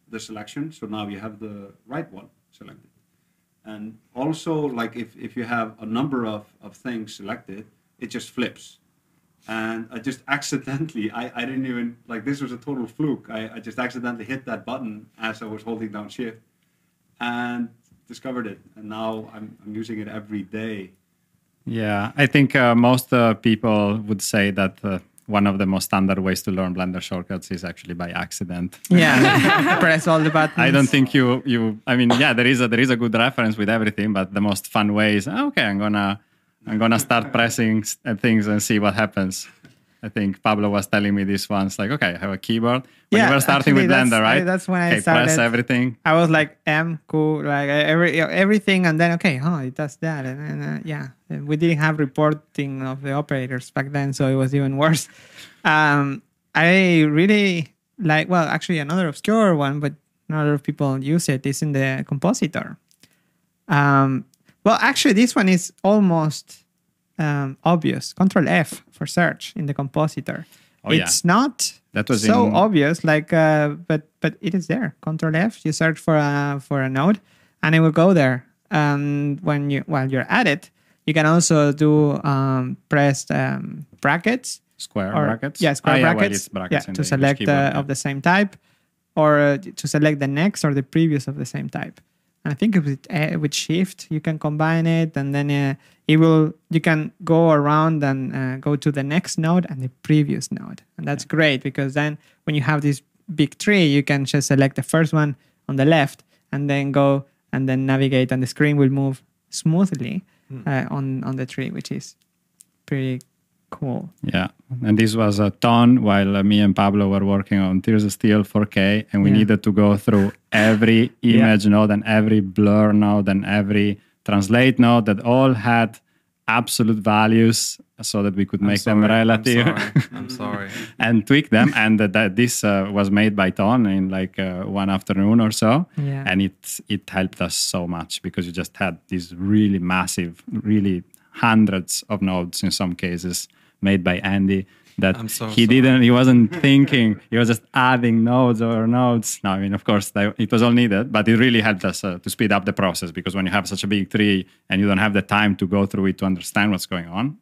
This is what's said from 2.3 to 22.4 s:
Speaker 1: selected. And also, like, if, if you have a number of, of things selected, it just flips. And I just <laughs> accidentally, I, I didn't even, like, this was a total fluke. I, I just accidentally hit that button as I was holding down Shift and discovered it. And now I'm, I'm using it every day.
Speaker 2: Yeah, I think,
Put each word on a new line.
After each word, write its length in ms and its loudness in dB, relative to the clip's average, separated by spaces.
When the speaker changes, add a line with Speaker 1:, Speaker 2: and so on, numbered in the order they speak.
Speaker 1:
selected. 380 -20
And 300 -16
also, 400 -6
like, 140 -8
if, 220 -14
if 180 -16
you 80 -8
have 360 -6
a 80 -14
number 360 -4
of, 220 -10
of 140 -20
things 400 -12
selected, 500 -16
it 140 -12
just 180 -12
flips. 480 -10
And 440 -8
I 60 -16
just 260 -10
<laughs> 40 -20
accidentally, 840 -6
I, 240 -10
I 100 -8
didn't 200 -6
even, 320 -8
like, 180 -12
this 160 -6
was 100 -8
a 60 -12
total 280 -8
fluke. 440 -6
I, 260 -10
I 40 -14
just 200 -12
accidentally 460 -8
hit 200 -10
that 220 -10
button 400 -12
as 220 -10
I 40 -12
was 180 -12
holding 280 -8
down 180 -12
Shift 280 -12
and 500 -6
discovered 400 -10
it. 120 -14
And 140 -20
now 440 -10
I'm, 320 -18
I'm 80 -14
using 260 -10
it 80 -12
every 360 -10
day. 480 -10
Speaker 2:
Yeah, 500 -4
I 120 2
think, 280 2